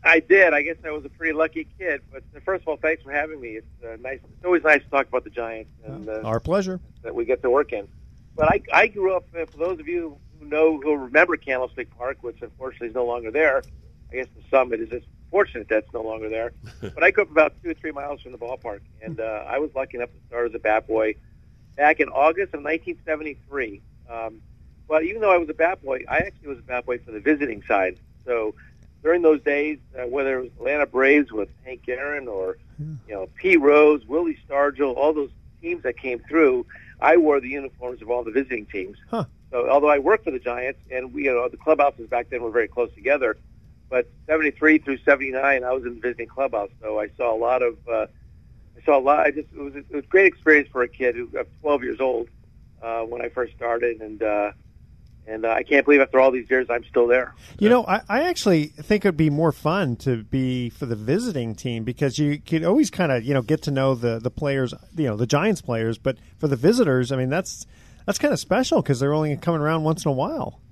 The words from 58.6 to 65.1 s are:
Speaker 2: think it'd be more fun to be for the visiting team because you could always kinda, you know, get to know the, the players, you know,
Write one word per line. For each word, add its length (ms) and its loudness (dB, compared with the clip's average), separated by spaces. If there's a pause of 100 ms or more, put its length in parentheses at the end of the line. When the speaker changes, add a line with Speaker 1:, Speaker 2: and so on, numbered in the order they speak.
Speaker 2:
think 360 -2
it'd 120 2
be 120 4
more 240 2
fun 440 -2
to 260 -2
be 480 -2
for 160 -10
the 100 -4
visiting 580 -4
team 300 -6
because 340 -2
you 220 0
could 240 -2
always 260 4
kinda, 320 0
you 120 0
know, 80 2
get 200 0
to 80 -4
know 240 2
the, 240 -2
the 120 -4
players, 420 -2 (240)
you 80 0
know, 120 -2